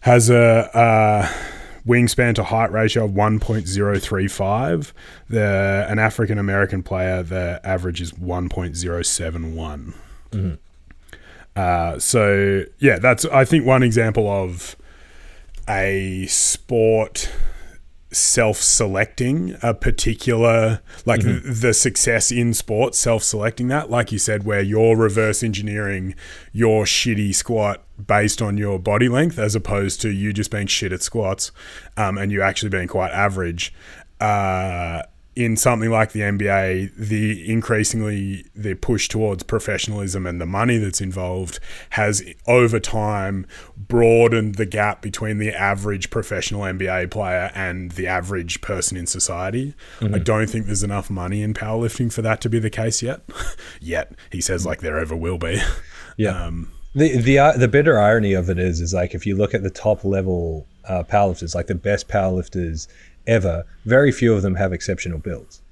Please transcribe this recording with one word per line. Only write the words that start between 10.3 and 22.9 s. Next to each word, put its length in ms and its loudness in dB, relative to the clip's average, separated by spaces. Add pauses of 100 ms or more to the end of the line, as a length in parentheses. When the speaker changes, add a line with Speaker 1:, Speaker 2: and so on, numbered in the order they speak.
Speaker 2:
Mm-hmm. 240 -4 (1000)
Speaker 1:
Uh, 420 0
so 680 2 (120)
yeah, 220 4
that's, 260 4
I 200 6
think, 200 4
one 160 6
example 480 2
of 460 -4 (960)
a 580 -2
sport 1000 2 (800)
self-selecting 1500 0
a 120 2
particular, 1040 2 (260)
like, 140 2
Speaker 2:
Mm-hmm. 240 2
Speaker 1:
th-, 160 -4
the 140 4
success 580 2
in 220 2
sport 420 0